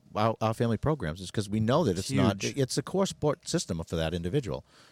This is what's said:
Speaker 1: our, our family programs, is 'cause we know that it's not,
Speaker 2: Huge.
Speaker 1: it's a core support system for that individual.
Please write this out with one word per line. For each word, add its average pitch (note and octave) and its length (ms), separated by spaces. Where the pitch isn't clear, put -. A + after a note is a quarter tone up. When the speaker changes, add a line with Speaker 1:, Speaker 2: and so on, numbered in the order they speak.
Speaker 1:
our, A2 240
our A2+ 140
family A#2 240
programs, G2+ 420
is F2+ 120
'cause G2+ 180
we G#2+ 100
know B2+ 260
that F2+ 120
it's G2 140
not, B2 320
Speaker 2:
Huge. A#2 120
Speaker 1:
it's C3+ 220
a C#3+ 60
core F#3+ 240
support - 420
system F#2 380
for - 80
that D#2+ 180
individual. F2 500